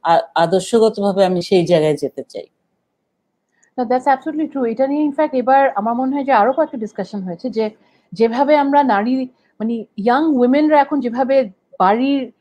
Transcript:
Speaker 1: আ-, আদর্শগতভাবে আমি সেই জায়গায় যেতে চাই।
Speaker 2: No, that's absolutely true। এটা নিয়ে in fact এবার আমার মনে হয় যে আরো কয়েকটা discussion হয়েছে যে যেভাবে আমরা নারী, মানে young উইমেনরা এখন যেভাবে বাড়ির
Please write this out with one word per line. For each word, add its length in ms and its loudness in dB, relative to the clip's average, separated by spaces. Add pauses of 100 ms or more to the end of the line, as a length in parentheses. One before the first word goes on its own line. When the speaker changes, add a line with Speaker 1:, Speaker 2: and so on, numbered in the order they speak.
Speaker 1:
আ-, 220 2 (100)
আদর্শগতভাবে 880 0
আমি 160 0
সেই 240 0
জায়গায় 320 2
যেতে 320 -8
চাই। 160 -14 (1300)
Speaker 2:
No, 80 -4
that's 220 -2
absolutely 460 -2
true। 180 -2
এটা 160 -2
নিয়ে 180 -2
in 80 -2
fact 220 -2
এবার 400 2
আমার 200 -2
মনে 200 -2
হয় 80 -4
যে 80 -2
আরো 220 4
কয়েকটা 240 -2
discussion 460 -10
হয়েছে 260 -8
যে 200 -4 (440)
যেভাবে 440 2
আমরা 260 2
নারী, 420 0 (340)
মানে 140 -4 (240)
young 400 2
উইমেনরা 440 4
এখন 180 -2
যেভাবে 500 0 (300)
বাড়ির 600 0